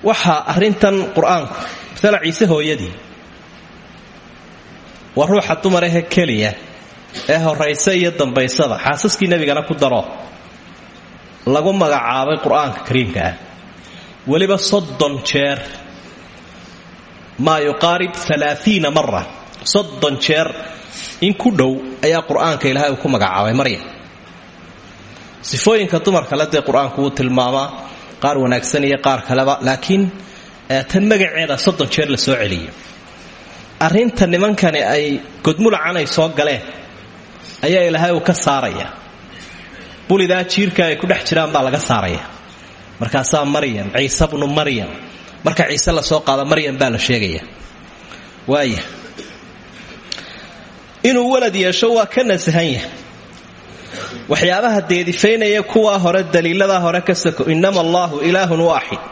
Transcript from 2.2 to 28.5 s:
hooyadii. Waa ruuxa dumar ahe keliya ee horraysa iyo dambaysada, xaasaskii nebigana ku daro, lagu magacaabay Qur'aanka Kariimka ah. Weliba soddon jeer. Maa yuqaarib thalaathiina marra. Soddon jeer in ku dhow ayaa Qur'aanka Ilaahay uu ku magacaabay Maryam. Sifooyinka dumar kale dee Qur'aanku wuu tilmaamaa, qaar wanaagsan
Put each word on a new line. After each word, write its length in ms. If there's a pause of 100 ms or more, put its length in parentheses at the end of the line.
hooyadii. 460 (2250)
Waa 120
ruuxa 360
dumar 200
ahe 180
keliya 520 (760)
ee 100
horraysa 560
iyo 160
dambaysada, 640
xaasaskii 520
nebigana 360
ku 100
daro, 300 (1400)
lagu 260
magacaabay 680
Qur'aanka 400
Kariimka 400
ah. 100 (920)
Weliba 300
soddon 680
jeer. 360 (1800)
Maa 200
yuqaarib 520
thalaathiina 800
marra. 320 (400)
Soddon 560
jeer 280 (760)
in 120
ku 220
dhow 240 (240)
ayaa 240
Qur'aanka 400
Ilaahay 240
uu 80
ku 80
magacaabay 460
Maryam. 420 (1500)
Sifooyinka 540
dumar 280
kale 240
dee 100
Qur'aanku 400
wuu 100
tilmaamaa, 580 (500)
qaar 180
wanaagsan 460